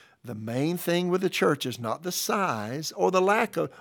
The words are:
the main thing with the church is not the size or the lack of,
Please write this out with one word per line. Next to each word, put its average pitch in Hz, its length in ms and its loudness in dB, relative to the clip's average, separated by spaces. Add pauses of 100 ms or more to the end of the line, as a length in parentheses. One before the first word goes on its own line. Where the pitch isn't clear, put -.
(240)
the 117 120 -10
main 127 420 -2
thing 175 320 0
with 185 120 2
the 185 80 2
church 160 360 2
is 120 140 -6
not 120 240 -4
the 180 80 -6
size 151 800 -2
or 185 180 2
the 185 100 4
lack 208 340 2
of, 156 260 -2